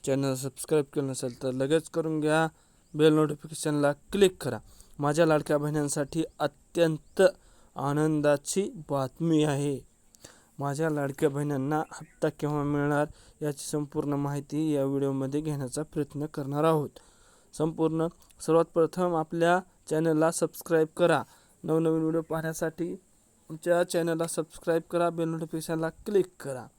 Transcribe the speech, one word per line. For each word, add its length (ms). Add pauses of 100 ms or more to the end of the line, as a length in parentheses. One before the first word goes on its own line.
चॅनल 280
सबस्क्राईब 520 (100)
केलं 120
नसेल 360
तर 80
लगेच 380
करून 300
घ्या, 280 (460)
बेल 200
नोटिफिकेशनला 760
क्लिक 520
करा. 140 (420)
माझ्या 260
लाडक्या 320
बहिणींसाठी 680 (160)
अत्यंत 800 (540)
आनंदाची 960 (180)
बातमी 540
आहे. 420 (760)
माझ्या 300
लाडक्या 400
बहिणींना 480
हप्ता 520
केव्हा 340
मिळणार 420 (360)
याची 300
संपूर्ण 420
माहिती 600
या 120
व्हिडिओमध्ये 560
घेण्याचा 400
प्रयत्न 440
करणार 380
आहोत. 260 (680)
संपूर्ण 500 (380)
सर्वात 200
प्रथम 500
आपल्या 440 (300)
चॅनलला 420
सबस्क्राईब 560 (100)
करा. 240 (420)
नवनवीन 380
व्हिडिओ 200
पाहण्यासाठी 760 (520)
आमच्या 340
चॅनलला 440
सबस्क्राईब 540 (100)
करा, 180
बेल 180
नोटिफिकेशनला 640
क्लिक 360 (140)
करा. 280 (120)